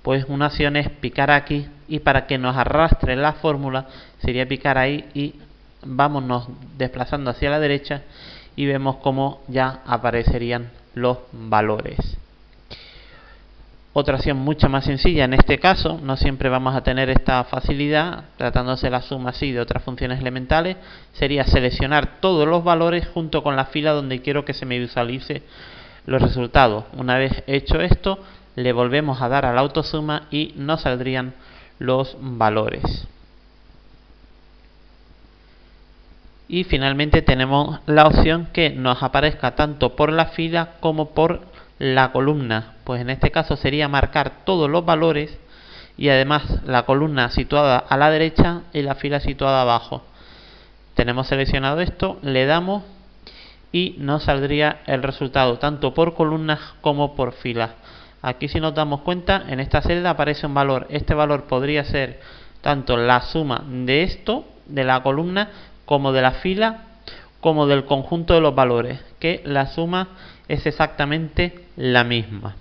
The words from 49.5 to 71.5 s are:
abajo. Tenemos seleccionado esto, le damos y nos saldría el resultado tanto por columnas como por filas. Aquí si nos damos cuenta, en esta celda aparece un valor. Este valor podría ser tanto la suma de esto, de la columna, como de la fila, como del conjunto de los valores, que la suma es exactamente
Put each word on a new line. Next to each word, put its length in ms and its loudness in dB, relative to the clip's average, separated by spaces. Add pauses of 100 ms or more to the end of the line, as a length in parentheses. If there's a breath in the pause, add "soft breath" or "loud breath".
abajo. 420 0 (880 loud breath)
Tenemos 340 -4
seleccionado 520 -2
esto, 400 -6
le 240 0
damos 380 0 (880 loud breath)
y 260 -2
nos 260 -2
saldría 600 0
el 160 -2
resultado 560 0
tanto 360 -2
por 200 2
columnas 460 -2 (220)
como 340 0
por 160 -2
filas. 380 -4 (500 loud breath)
Aquí 280 -6
si 120 -2
nos 140 0
damos 260 0
cuenta, 480 -2
en 100 -4
esta 220 0
celda 300 0
aparece 360 -2
un 60 -4
valor. 380 2
Este 240 -2
valor 300 2
podría 400 0
ser 360 -4 (400 loud breath)
tanto 380 0
la 240 4
suma 440 -4
de 360 0
esto, 420 -4 (220)
de 180 -2
la 180 2
columna, 460 -2 (380 loud breath)
como 260 2
de 80 4
la 120 4
fila, 500 -2 (580 loud breath)
como 260 2
del 200 2
conjunto 480 0
de 80 6
los 120 4
valores, 460 2 (180)
que 280 -2
la 200 0
suma 420 -4 (380 loud breath)
es 200 -4
exactamente 1000 -2 (120)